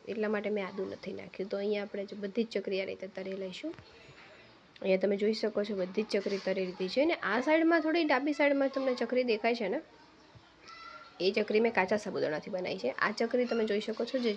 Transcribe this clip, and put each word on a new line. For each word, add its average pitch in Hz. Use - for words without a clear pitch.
એટલા 214
માટે 208
મેં 208
આદું 196
નથી 196
નાખ્યું. 190
તો -
અહીંયા 202
આપણે 202
જે 196
બધી 220
જ -
ચકરી 190
આ 190
રીતે 190
તળી 190
લઈશું. 190
અહીંયા 190
તમે 202
જોઈ 214
શકો 214
છો 208
બધી 190
જ -
ચકરી 196
તળી 190
લીધી 185
છે 254
અને 320
આ 208
સાઈડમાં 330
થોડી 320
ડાબી 285
સાઈડમાં 277
તમને 262
ચકરી 247
દેખાય 226
છે 190
ને, 269
એ 180
ચકરી 214
મેં 226
કાચા 190
સાબુદાણાથી 147
બનાવી 180
છે. 247
આ 190
ચકરી 240
તમે 226
જોઈ 208
શકો 226
છો 254
જે 240